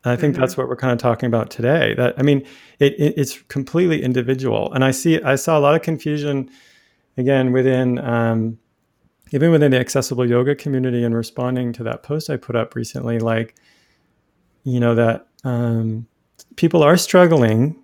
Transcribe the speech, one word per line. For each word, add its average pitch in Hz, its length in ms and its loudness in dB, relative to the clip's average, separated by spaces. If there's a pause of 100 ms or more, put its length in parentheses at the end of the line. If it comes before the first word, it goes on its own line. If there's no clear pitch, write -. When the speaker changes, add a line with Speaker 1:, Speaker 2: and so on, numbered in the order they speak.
Speaker 1:
And 123 100 0
I - 20 0
think 147 180 0
Speaker 2:
Mm-hmm. 135 80 -2
Speaker 1:
that's 127 160 -2
what 127 100 -4
we're 127 100 -8
kind 127 160 -2
of 120 40 -2
talking 120 300 -2
about 113 240 -2
today. 120 420 0
That, 123 240 -2
I 131 60 -2
mean, 139 200 2 (360)
it, 143 140 4
it, 147 240 0
it's 135 220 -4 (100)
completely 160 520 -2
individual. 127 720 -2
And 131 100 2
I 135 60 4
see, 160 320 0
I 135 140 0
saw 156 240 0
a - 20 2
lot 143 140 4
of 160 80 -2
confusion, 147 680 -4 (640)
again, 131 360 2
within, 127 480 2
um, 113 580 -2 (760)
even 151 200 2
within 147 180 4
the 127 100 4
accessible 127 480 -2
yoga 127 280 2
community 127 480 -2
and 117 100 0
responding 123 600 -4
to 117 100 -12
that 113 180 -8
post 151 300 -8
I 135 60 -4
put - 180 -8
up 110 180 -2
recently, 117 460 -6
like, 113 340 -2 (1080)
you 123 160 -2
know, 120 160 2
that, 113 320 0 (160)
um, 113 640 -4 (480)
people 165 260 2
are 156 160 6
struggling 156 880 4